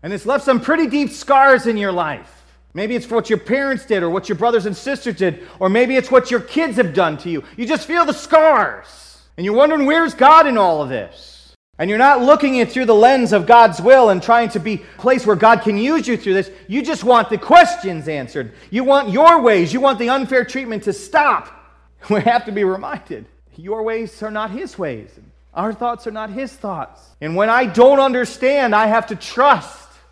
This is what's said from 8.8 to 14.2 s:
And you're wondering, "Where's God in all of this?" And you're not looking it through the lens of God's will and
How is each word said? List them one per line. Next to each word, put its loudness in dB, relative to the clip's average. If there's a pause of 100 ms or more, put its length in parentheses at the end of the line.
And -10
you're -2
wondering, 2
"Where's 0
God 6
in -2
all 0
of -6
this?" -14 (240)
And -4
you're -2
not 4
looking 2
it -2
through -4
the 4
lens 4
of 0
God's 6
will 6
and 0